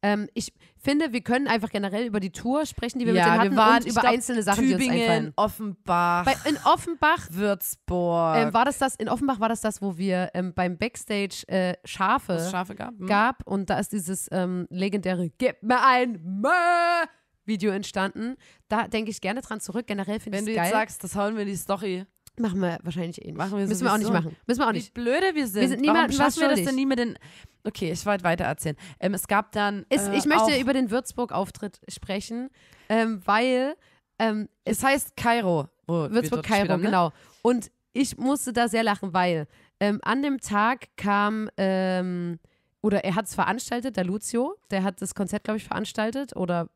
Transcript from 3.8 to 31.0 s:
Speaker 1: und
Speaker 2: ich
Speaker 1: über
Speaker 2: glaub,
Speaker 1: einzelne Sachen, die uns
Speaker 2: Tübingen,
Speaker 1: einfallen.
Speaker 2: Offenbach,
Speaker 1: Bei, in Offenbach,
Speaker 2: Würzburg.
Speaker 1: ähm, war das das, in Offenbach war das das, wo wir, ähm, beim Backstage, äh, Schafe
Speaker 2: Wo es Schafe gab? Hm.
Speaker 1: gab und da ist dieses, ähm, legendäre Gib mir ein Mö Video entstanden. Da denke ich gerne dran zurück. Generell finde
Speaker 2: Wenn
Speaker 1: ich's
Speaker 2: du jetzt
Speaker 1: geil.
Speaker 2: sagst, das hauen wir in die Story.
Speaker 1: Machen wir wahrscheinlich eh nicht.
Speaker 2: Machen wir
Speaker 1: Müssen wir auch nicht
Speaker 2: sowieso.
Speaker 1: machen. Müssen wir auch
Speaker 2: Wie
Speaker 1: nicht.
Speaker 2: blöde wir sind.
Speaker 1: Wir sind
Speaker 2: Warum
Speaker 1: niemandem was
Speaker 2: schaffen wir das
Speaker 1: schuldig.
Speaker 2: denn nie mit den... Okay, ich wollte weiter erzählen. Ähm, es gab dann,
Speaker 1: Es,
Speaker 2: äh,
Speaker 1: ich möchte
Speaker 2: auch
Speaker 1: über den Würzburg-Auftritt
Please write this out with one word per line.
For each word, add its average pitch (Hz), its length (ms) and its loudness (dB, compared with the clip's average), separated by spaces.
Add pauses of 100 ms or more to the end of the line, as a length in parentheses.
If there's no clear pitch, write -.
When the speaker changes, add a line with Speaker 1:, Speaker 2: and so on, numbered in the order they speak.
Speaker 1:
und - 40 -6
Speaker 2:
ich 240 60 -2
Speaker 1:
über 226 100 2
Speaker 2:
glaub, 247 100 6
Speaker 1:
einzelne 240 300 0
Sachen, 202 240 2
die 262 80 4
uns 214 80 2
Speaker 2:
Tübingen, 247 200 2
Speaker 1:
einfallen. 226 340 2
Speaker 2:
Offenbach, 180 920 0
Speaker 1:
Bei, 262 100 2 (140)
in 294 140 0
Offenbach, 311 680 2
Speaker 2:
Würzburg. 175 1040 0
Speaker 1:
ähm, 226 160 2
war 226 140 4
das 285 120 -2
das, 269 180 0
in 226 120 -4
Offenbach 254 320 0
war 226 80 2
das 226 140 -2
das, 214 180 -2
wo 196 160 -4
wir, 185 380 0
ähm, 180 180 -4
beim 180 240 -2
Backstage, 202 720 -4
äh, 180 260 0 (120)
Schafe 190 480 0
Speaker 2:
Wo - 20 0
es 165 140 -2
Schafe 190 240 -4
gab? 214 240 -12
Hm. 180 80 -8
Speaker 1:
gab 214 400 2
und 196 240 -4
da 175 80 2
ist 202 140 -4
dieses, 185 380 -6
ähm, 180 380 -2
legendäre 180 720 -2
Gib - 240 0
mir 233 240 4
ein 247 360 4
Mö 196 260 -2 (1000)
Video 208 260 0
entstanden. 202 640 -4 (320)
Da 214 200 0
denke 220 220 -2
ich - 100 -10
gerne 220 220 -4
dran - 180 -10
zurück. 220 260 -6
Generell 202 320 -4
finde 202 200 -6
Speaker 2:
Wenn 208 60 -4
Speaker 1:
ich's 220 100 -4
Speaker 2:
du 180 80 0
jetzt 180 100 0
Speaker 1:
geil. 220 80 2
Speaker 2:
sagst, - 240 -6
das 180 100 -10
hauen 208 200 0
wir 214 80 -4
in 202 60 -4
die 196 80 -4
Story. 180 500 -4 (320)
Speaker 1:
Machen 202 220 0
wir 175 220 0
wahrscheinlich 170 400 -6
eh - 60 -16
nicht. 156 80 -12
Speaker 2:
Machen 190 220 -4
wir 196 80 0
Speaker 1:
Müssen 208 180 0
wir 233 80 4
auch 214 60 4
nicht 214 80 0
Speaker 2:
sowieso. 175 220 2
Speaker 1:
machen. 156 80 -12 (100)
Müssen 240 140 0
wir 285 60 4
auch 233 60 2
Speaker 2:
Wie - 60 0
Speaker 1:
nicht. - 160 -12
Speaker 2:
blöde 294 400 0
wir 294 120 0
sind. 202 140 -2
Speaker 1:
Wir 254 80 4
sind 240 180 -2
Speaker 2:
Warum 311 80 6
Speaker 1:
niemandem 285 240 2
was 285 60 4 (100)
Speaker 2:
schaffen 320 60 -2
wir 294 80 4
das 269 120 4
Speaker 1:
schuldig. 175 60 2
Speaker 2:
denn 269 80 0
nie 269 120 0
mit 269 120 2
den... 240 200 -2 (460)
Okay, 185 280 -4
ich 170 140 -6
wollte 202 180 0
weiter 175 200 2
erzählen. 151 320 -2 (220)
Ähm, 190 140 0
es 175 160 -6
gab 208 240 0
dann, 202 380 -2
Speaker 1:
Es, - 180 2
Speaker 2:
äh, 202 80 0
Speaker 1:
ich 294 80 2
möchte 320 200 6 (100)
Speaker 2:
auch 269 40 2
Speaker 1:
über 262 140 0
den 254 180 0
Würzburg-Auftritt 208 960 -4